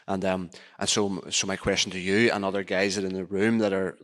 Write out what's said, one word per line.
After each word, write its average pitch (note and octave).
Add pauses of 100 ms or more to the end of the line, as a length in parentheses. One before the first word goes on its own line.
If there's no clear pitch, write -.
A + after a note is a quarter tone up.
And, F#2+
um, F#2 (300)
and G2
so, G2
so -
my F#2+
question F#2+
to F#2
you G2
and G2+
other G2
guys F#2+
that G2+
are F#2+
in F#2
the F#2+
room G#2
that G#2
are, F#2+